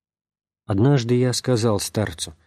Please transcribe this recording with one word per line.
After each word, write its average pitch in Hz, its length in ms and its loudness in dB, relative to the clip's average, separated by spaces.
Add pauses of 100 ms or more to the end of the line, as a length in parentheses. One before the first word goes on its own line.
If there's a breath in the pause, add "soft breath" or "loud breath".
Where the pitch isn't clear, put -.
(640)
Однажды 117 500 2
я 123 180 2
сказал 113 480 0
старцу: 90 540 -6 (120)